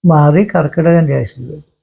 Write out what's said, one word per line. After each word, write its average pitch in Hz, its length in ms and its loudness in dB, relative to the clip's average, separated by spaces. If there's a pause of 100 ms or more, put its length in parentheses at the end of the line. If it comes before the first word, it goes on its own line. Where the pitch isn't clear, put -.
മാറി 156 500 4
കർക്കിടകൻ 165 540 0
രാശിയിൽ 131 380 -6
വരും. 151 360 -18